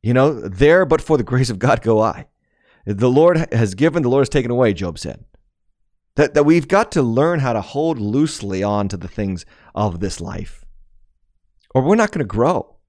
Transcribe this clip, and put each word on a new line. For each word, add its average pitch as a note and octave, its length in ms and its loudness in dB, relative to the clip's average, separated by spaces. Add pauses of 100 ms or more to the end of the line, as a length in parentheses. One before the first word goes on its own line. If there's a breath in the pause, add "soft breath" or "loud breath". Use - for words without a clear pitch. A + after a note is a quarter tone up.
You A#2 120 0
know, C3+ 180 4
"There, C#3+ 520 2
but D3+ 160 0
for D#3 160 0
the A#2+ 80 -2
grace B2+ 260 -2
of G2 80 -8
God, A#2+ 240 0
go A2 180 2
I." - 260 -4 (580)
The G#2 260 0
Lord D#3+ 420 4
has A2 220 0
given, D#3 280 0
the B2 60 0
Lord C3+ 140 2
has B2 60 0
taken A#2+ 220 -2
away, A#2+ 220 2
Job F2 260 -8
said. - 260 -14 (920)
That, - 200 0
that D3 100 4
we've D#3+ 240 2
got G#3+ 240 0
to D#3 100 0
learn C#3+ 380 0
how C3 120 -2
to A2 80 -2
hold D3 380 -4
loosely G#2 640 -2
on G#2 260 -2
to G2+ 80 -6
the F2+ 120 -12
things F#2+ 360 -6 (300 soft breath)
of F#2 260 -4
this F#2 200 -6
life, - 440 -12 (1080)
or C3 80 2
we're F3 140 4
not G#3+ 140 2
gonna D3+ 140 -4
grow. A#2 500 -2 (140)